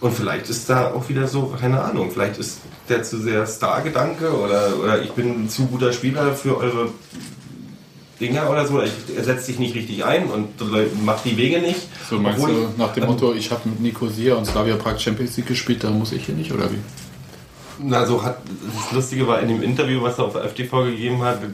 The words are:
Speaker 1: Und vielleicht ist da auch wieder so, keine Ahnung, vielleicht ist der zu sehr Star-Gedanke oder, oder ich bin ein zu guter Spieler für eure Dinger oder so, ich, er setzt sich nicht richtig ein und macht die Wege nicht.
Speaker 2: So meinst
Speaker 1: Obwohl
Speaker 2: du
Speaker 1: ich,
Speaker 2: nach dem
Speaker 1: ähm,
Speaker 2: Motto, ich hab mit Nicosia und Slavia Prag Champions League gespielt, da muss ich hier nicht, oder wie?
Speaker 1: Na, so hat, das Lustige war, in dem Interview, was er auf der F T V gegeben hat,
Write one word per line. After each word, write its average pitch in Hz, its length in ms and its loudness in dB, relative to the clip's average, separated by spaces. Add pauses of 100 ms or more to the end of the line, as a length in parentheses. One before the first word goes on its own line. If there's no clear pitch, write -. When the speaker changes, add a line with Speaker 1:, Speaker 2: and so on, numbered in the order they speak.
Speaker 1:
Und 120 120 2
vielleicht 98 360 -2
ist - 200 -4
da 127 220 4
auch 127 180 -4
wieder 135 180 2
so, 135 320 0
keine 127 220 4
Ahnung, - 300 0
vielleicht 101 260 -2
ist - 240 -8 (280)
der 113 140 2
zu - 160 -6
sehr 107 260 0
Star-Gedanke 151 880 0
oder, 101 500 2
oder 107 220 4
ich - 80 -6
bin 117 340 0
ein 110 40 -4
zu 131 180 2
guter 123 260 2
Spieler 139 400 2
für 135 240 0
eure 120 320 0 (1300)
Dinger 139 300 2
oder 147 180 4
so, 139 140 4
ich, 110 100 2 (240)
er 117 80 -2
setzt 127 220 0
sich 123 140 -4
nicht 120 160 0
richtig 104 300 -4
ein 165 220 4
und 104 220 -2 (560)
macht 110 200 0
die 110 120 2
Wege 143 220 4
nicht. 180 200 2 (300)
Speaker 2:
So 107 100 0
meinst 104 220 2
Speaker 1:
Obwohl 147 140 4
Speaker 2:
du 113 60 4 (100)
Speaker 1:
ich, 107 60 -6
Speaker 2:
nach 113 160 2
dem 127 100 0
Speaker 1:
ähm, 127 60 4
Speaker 2:
Motto, 123 240 4
ich 107 180 -4
hab 120 140 -2
mit 110 140 -2
Nicosia 117 560 2
und 110 100 2
Slavia 107 300 2
Prag 107 240 -2
Champions 120 380 0
League 123 100 -2
gespielt, 120 360 0
da 113 80 0
muss 110 200 2
ich - 140 -4
hier 147 100 -4
nicht, 156 160 -4
oder - 200 0
wie? - 60 -4 (1080)
Speaker 1:
Na, 120 200 4
so 120 180 2
hat, 123 140 -4 (480)
das - 80 -6
Lustige 131 340 0
war, 113 140 4
in 117 60 2
dem 113 160 2
Interview, 131 400 2
was 120 160 0
er 120 60 2
auf 101 80 -2
der - 120 -2
F - 80 -6
T 123 100 -6
V 127 220 2
gegeben 123 380 0
hat, 120 160 0 (140)